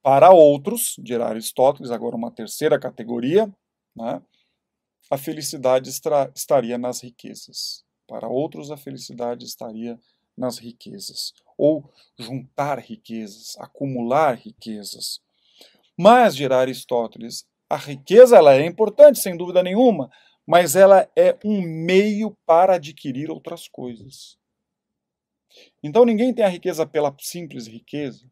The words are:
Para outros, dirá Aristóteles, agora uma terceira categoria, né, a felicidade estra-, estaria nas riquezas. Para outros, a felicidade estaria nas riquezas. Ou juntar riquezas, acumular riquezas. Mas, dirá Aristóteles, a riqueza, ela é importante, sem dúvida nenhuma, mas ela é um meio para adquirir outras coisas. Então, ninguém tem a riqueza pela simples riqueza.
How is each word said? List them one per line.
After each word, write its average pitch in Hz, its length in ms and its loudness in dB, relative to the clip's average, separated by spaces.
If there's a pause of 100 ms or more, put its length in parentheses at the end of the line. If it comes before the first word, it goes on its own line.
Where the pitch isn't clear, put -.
Para 143 300 6
outros, 160 680 4
dirá 117 280 -8
Aristóteles, 120 640 -4
agora 117 240 -10
uma 117 160 -10
terceira 143 480 -4
categoria, 127 760 -4 (420)
né, 131 260 -10 (880)
a 143 80 -6
felicidade 139 720 -6
estra-, 143 460 -4
estaria 123 420 -4
nas 123 240 -8
riquezas. - 840 -18 (240)
Para 113 200 -14
outros, 147 440 -8
a 147 60 -16
felicidade 123 680 -14
estaria 117 540 -16 (380)
nas 123 200 -8
riquezas. - 760 -18 (240)
Ou 147 340 -2 (260)
juntar 131 640 -10
riquezas, 110 760 -18
acumular 131 800 -4
riquezas. - 840 -16 (760)
Mas, 214 380 4
dirá 131 240 -2
Aristóteles, 120 840 -6 (240)
a 151 60 -4
riqueza, 175 600 6
ela 143 180 8
é 143 100 2
importante, 220 540 4
sem 180 160 -6
dúvida 180 260 -2
nenhuma, 196 480 0 (360)
mas 165 300 2
ela 190 400 6
é 175 280 2
um 208 180 -4
meio 190 840 -2
para 180 300 4
adquirir 147 540 -10
outras 165 380 -14
coisas. 123 680 -18 (1500)
Então, 208 220 4
ninguém 233 280 0
tem 220 120 0
a 190 40 0
riqueza 175 360 -6
pela 147 340 -4
simples 143 480 -14
riqueza. 117 640 -14